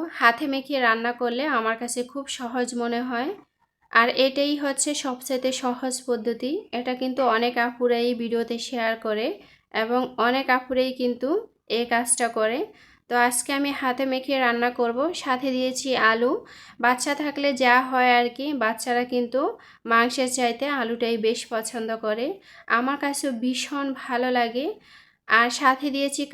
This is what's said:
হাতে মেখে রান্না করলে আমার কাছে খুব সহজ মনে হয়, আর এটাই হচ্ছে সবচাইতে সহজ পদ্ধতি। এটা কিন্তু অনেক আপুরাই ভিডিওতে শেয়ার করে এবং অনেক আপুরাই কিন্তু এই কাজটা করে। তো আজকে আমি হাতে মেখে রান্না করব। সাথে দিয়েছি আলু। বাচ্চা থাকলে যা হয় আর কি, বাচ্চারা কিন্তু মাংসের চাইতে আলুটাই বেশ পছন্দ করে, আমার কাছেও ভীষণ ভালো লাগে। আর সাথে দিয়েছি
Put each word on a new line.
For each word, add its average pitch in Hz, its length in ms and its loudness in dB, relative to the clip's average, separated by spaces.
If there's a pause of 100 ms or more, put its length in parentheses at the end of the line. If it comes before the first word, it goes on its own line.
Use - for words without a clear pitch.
(200)
হাতে 240 280 4
মেখে 269 280 -4 (120)
রান্না 226 240 2 (100)
করলে 240 220 -2 (140)
আমার 220 240 0
কাছে 247 180 -6 (120)
খুব 277 140 -8 (120)
সহজ 247 300 -4 (140)
মনে 233 280 -2
হয়, 254 200 -2 (600)
আর 233 160 6 (180)
এটাই 285 280 2 (100)
হচ্ছে 269 320 -2
সবচাইতে 254 540 -4 (140)
সহজ 254 300 -4 (120)
পদ্ধতি। 233 460 -2 (200)
এটা 247 240 -4
কিন্তু 254 260 -4 (140)
অনেক 240 180 0 (140)
আপুরাই 240 420 2 (120)
ভিডিওতে 233 340 -2 (120)
শেয়ার 226 260 -2 (120)
করে 220 220 0 (460)
এবং 233 280 0 (260)
অনেক 262 180 2 (120)
আপুরাই 262 360 0
কিন্তু 247 360 -2 (480)
এই 233 80 0
কাজটা 240 420 0 (100)
করে। 220 220 2 (500)
তো 240 80 0 (100)
আজকে 247 260 -2
আমি 285 260 0
হাতে 262 260 0
মেখে 262 340 -2
রান্না 240 300 2 (100)
করব। 233 200 0 (240)
সাথে 269 280 -2
দিয়েছি 254 380 -2 (200)
আলু। 233 220 2 (480)
বাচ্চা 247 360 2
থাকলে 285 340 -2 (140)
যা 247 120 8 (140)
হয় 254 300 4
আর 240 80 2 (100)
কি, 269 80 -6 (180)
বাচ্চারা 240 420 0
কিন্তু 247 360 0 (440)
মাংসের 240 520 2
চাইতে 233 280 0 (140)
আলুটাই 233 380 -2
বেশ 220 220 0 (120)
পছন্দ 226 380 -4 (160)
করে, 220 220 -2 (500)
আমার 262 260 0
কাছেও 285 280 -2 (120)
ভীষণ 254 420 -2 (180)
ভালো 254 280 0
লাগে। 240 340 0 (640)
আর 233 220 6 (100)
সাথে 277 360 4
দিয়েছি 277 260 -2 (120)